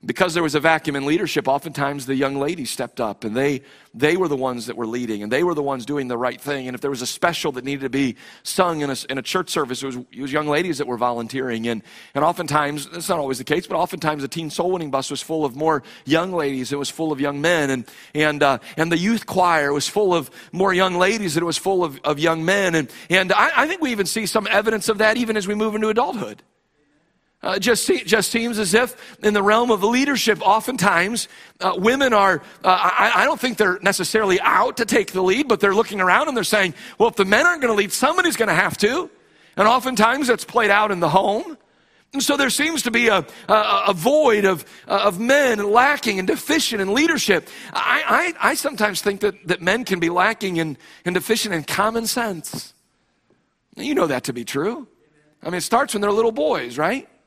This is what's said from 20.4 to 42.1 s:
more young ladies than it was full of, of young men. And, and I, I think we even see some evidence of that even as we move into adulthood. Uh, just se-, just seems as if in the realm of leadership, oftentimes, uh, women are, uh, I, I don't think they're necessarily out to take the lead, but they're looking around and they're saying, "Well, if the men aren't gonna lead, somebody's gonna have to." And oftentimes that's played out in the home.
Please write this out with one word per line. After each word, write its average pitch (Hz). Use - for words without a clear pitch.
more 190
young 185
ladies 190
than 165
it 175
was 156
full 190
of, 147
of 143
young 160
men. 185
And, 147
and 185
I, 254
I 302
think 349
we 285
even 202
see 214
some 208
evidence 214
of 214
that 220
even 226
as 196
we 208
move 214
into 214
adulthood. 214
Uh, 190
just 208
se-, 254
just 196
seems 233
as 190
if 240
in 208
the 202
realm 226
of 196
leadership, 233
oftentimes, 202
uh, 185
women 247
are, 196
uh, 185
I, 214
I 202
don't 294
think 247
they're 190
necessarily 190
out 226
to 233
take 226
the 185
lead, 214
but 233
they're 196
looking 214
around 196
and 277
they're 214
saying, 185
"Well, 220
if -
the 196
men 214
aren't 349
gonna 233
lead, 202
somebody's 339
gonna 208
have 175
to." 262
And 202
oftentimes 254
that's 240
played 220
out 208
in 180
the 165
home. 220